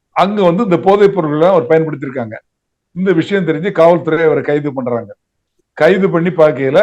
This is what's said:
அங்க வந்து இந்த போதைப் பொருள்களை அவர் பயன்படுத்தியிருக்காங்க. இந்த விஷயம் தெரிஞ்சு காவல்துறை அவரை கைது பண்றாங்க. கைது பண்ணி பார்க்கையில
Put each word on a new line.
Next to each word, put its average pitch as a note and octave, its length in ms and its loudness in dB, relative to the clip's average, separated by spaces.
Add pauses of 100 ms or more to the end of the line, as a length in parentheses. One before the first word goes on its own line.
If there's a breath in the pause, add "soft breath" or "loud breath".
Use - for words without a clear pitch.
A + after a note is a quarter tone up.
(160)
அங்க G3 280 0
வந்து F3 200 2
இந்த F3+ 140 0
போதைப் G3 380 2
பொருள்களை D#3 320 0
அவர் F#3 200 2
பயன்படுத்தியிருக்காங்க. C#3 680 -4 (600)
இந்த F#3 160 -2
விஷயம் F3+ 360 -2
தெரிஞ்சு D#3+ 240 -4
காவல்துறை D#3+ 540 2
அவரை D3 180 0
கைது D3 300 -4
பண்றாங்க. A#2+ 360 -6 (680)
கைது F#3+ 320 2
பண்ணி E3+ 200 -2
பார்க்கையில D3+ 540 2